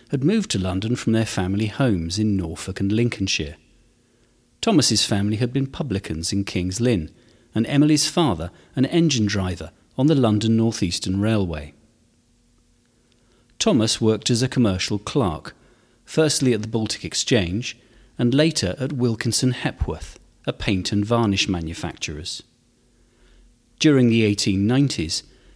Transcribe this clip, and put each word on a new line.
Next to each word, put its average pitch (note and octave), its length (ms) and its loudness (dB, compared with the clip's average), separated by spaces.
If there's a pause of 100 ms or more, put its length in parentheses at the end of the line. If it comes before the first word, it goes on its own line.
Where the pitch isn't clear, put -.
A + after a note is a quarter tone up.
(120)
had B2 120 -4
moved G3+ 280 0
to - 80 -2
London F#2+ 360 -2
from A2+ 180 0
their A2+ 120 2
family G2 400 -2
homes G2 540 0
in G#2+ 180 2
Norfolk E2+ 420 -6
and G2 120 0
Lincolnshire. G2+ 640 -2 (1040)
Thomas's C#3+ 460 2
family G#2 300 0
had B2 140 0
been C3+ 140 -2
publicans G2 680 -6
in G2 120 -2
King's F#2 360 -4
Lynn, A2 300 0 (460)
and A2 100 2
Emily's D3 420 4
father F2+ 440 0 (240)
an B2+ 100 2
engine D3 400 2
driver F#2 460 -2 (260)
on C3 80 2
the D#3+ 80 6
London A2 420 4
North A2+ 280 2
Eastern F#2+ 360 -2
Railway. F#2 540 0 (1800)
Thomas A#2 420 2
worked A2 300 2
as A#2+ 140 2
a B2+ 60 0
commercial G#2 500 0
clerk, F#2 560 -4 (480)
firstly C#3+ 500 2
at G#2+ 80 -2
the A2 60 -8
Baltic A2 360 -4
Exchange G2 760 -2 (400)
and B2 140 2
later D3 440 0
at C3 160 -6
Wilkinson A#2+ 580 0
Hepworth, - 680 -6 (260)
a C#3 80 -4
paint F#2+ 380 -2
and G#2 120 0
varnish A2 440 0
manufacturer's. E2 960 -8 (1400)
During C3+ 300 6
the A2+ 140 4
eighteen G2+ 440 2
nineties, B2 560 0 (320)